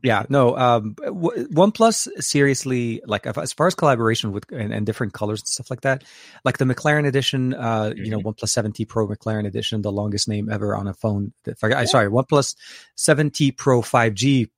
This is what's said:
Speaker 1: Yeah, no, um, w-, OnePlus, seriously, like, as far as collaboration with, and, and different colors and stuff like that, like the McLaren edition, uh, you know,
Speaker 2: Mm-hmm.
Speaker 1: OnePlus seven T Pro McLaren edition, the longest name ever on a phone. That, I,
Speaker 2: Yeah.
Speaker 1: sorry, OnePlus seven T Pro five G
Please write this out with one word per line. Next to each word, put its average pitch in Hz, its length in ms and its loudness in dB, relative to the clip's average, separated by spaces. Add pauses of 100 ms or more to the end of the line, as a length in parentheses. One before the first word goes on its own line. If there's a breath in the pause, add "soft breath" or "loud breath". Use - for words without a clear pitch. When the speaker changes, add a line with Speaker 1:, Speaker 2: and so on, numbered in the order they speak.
Speaker 1:
Yeah, 110 260 2
no, 131 280 4
um, 120 460 2
w-, 190 460 -4
OnePlus, 214 580 2 (160)
seriously, 127 800 0
like, 104 200 -4
as - 280 -6
far 160 140 2
as 185 80 0
collaboration 113 560 2
with, 101 200 -8
and, 110 220 -6
and 104 120 -4
different 110 280 -4
colors 107 280 -4
and - 60 -12
stuff - 220 -8
like 127 120 -8
that, 135 220 0 (400 loud breath)
like 127 140 0
the 135 80 2
McLaren 147 420 2
edition, 131 460 0
uh, 113 420 -2
you 110 160 -6
know, 107 80 -2
Speaker 2:
Mm-hmm. 98 80 -4
Speaker 1:
OnePlus 107 220 -6
seven 107 240 0
T 110 120 -4
Pro 110 220 -2
McLaren 107 400 -4
edition, 107 340 -4
the 104 100 -2
longest 101 360 -2
name 107 220 -4
ever 101 260 -2
on 101 120 -6
a 95 60 -6
phone. 101 400 -2 (120)
That, - 180 -8
I, 110 60 2
Speaker 2:
Yeah. 127 160 2
Speaker 1:
sorry, 113 240 4
OnePlus 131 460 2 (400 loud breath)
seven 151 360 2
T 139 200 2
Pro 127 300 2
five 117 320 2
G 123 440 0